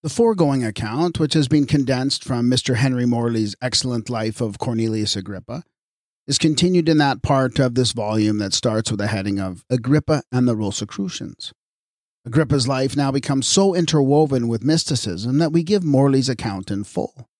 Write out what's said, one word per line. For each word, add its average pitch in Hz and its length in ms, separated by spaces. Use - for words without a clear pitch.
The 160 60
foregoing 165 560
account, 117 560
which 151 140
has 151 120
been 143 200
condensed 131 580
from 123 240
Mister 123 280
Henry 123 280
Morley's 117 560
excellent 120 480
life 110 320
of 107 180
Cornelius 113 560
Agrippa, 101 480
is 139 120
continued 170 500
in 156 100
that 143 240
part 135 360
of 127 160
this 123 180
volume 107 460
that 98 160
starts 110 360
with 104 100
the 104 80
heading 101 300
of 95 300
Agrippa 139 540
and 123 140
the 117 100
Rosicrucians. - 960
Agrippa's 127 440
life 135 280
now 139 140
becomes 135 360
so 196 280
interwoven 143 720
with 113 160
mysticism 127 760
that 156 140
we 165 100
give 190 200
Morley's 135 460
account 101 420
in 101 140
full. - 440